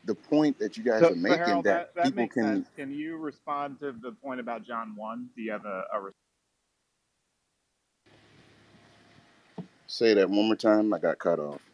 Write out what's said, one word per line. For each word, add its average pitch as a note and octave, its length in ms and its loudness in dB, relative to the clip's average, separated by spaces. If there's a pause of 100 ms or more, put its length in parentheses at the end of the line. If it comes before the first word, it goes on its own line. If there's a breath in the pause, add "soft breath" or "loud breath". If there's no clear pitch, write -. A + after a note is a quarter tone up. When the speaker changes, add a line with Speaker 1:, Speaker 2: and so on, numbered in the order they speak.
Speaker 1:
the G#2 100 -2
point D3 440 2
that - 180 -6
you A2 60 -8
guys A#2+ 260 6
Speaker 2:
So, - 20 2
Speaker 1:
are - 40 -2 (120)
Speaker 2:
so B2+ 80 4
Speaker 1:
making - 20 4
Speaker 2:
Harold, E3+ 300 0
Speaker 1:
that - 220 2
Speaker 2:
that, - 60 -20
that - 180 0
Speaker 1:
people - 20 -12
Speaker 2:
makes A#2+ 240 -2
Speaker 1:
can - 0 -
Speaker 2:
sense. G#2 280 0 (100)
Can C#3 160 -8
you D#3 240 -8
respond C#3+ 640 -8
to C#3+ 120 -6
the A#2 200 -12
point B2+ 280 -10
about A#2 240 -8
John A2+ 300 -8
one? A2+ 400 -10
Do A2+ 80 -10
you A2 80 -6
have G#2 140 -8
a, F#2+ 280 -6
a G#2 80 -4
re- G2 100 -10 (3750)
Speaker 1:
Say A2+ 280 4
that F#2+ 140 6
one G#2 180 2
more A2 100 4
time. G#2+ 360 4
I E2 60 -2
got D#2+ 200 0
cut D#2+ 200 0
off, D2 220 -8 (120)